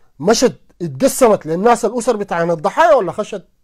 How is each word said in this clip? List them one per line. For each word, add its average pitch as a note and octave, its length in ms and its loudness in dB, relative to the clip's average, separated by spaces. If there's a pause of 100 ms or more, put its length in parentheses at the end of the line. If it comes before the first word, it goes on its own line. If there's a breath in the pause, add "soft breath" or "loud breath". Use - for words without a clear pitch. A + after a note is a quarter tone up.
(200)
مشت، D#3+ 400 0 (220)
اتقسمت F#3 640 0
للناس G#3+ 380 0
الأسر A3+ 320 -2
بتاعنا F3 360 -2
الضحايا، G3+ 420 2
ولا F#3 180 0
خشت، G#3 360 -10 (160)